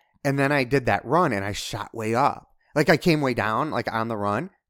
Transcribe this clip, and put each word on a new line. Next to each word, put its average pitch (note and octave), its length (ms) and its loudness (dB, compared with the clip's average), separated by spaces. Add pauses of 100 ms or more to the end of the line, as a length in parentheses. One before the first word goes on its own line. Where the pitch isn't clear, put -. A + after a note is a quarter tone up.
(240)
And C#3 140 0
then C#3 140 2
I C#3 120 2
did B2 220 0
that G2+ 200 0
run D#3 280 2
and G2 100 -2
I G2+ 100 -4
shot - 420 -8
way A2+ 180 -2
up. B2+ 360 0 (260)
Like, D3+ 140 2
I F3 80 6
came D#3 240 2
way C3 120 0
down, A2+ 380 -2
like, A2+ 200 -4
on A2+ 180 -4
the A2 80 -4
run. G#2 340 -2 (180)